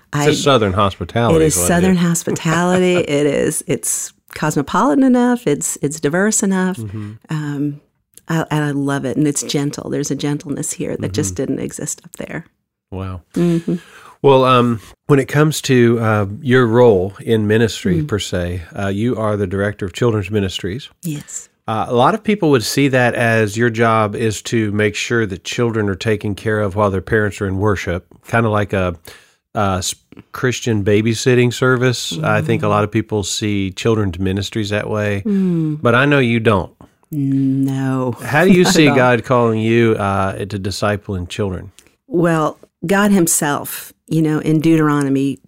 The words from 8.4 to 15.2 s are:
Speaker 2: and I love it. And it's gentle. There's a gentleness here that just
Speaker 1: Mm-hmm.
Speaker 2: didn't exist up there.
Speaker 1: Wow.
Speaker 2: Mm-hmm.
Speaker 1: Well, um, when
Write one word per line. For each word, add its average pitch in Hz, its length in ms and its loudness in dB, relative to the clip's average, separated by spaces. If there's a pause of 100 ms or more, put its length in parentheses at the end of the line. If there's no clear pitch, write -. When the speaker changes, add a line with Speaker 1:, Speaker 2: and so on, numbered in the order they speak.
Speaker 2:
and 151 140 -2
I 147 80 -2
love 139 320 -2
it. 123 120 -4
And 151 100 0
it's 147 180 -2
gentle. 143 440 -4
There's 139 220 -4
a 139 60 -4
gentleness 143 560 -6
here - 260 -8
that 92 140 -6
just 95 220 -4
Speaker 1:
Mm-hmm. 135 80 -6 (120)
Speaker 2:
didn't - 100 -6
exist - 400 -10
up - 120 -20
there. - 280 -12 (460)
Speaker 1:
Wow. 95 320 -10 (120)
Speaker 2:
Mm-hmm. 170 420 0 (440)
Speaker 1:
Well, 131 240 6
um, 120 360 4 (260)
when 143 140 4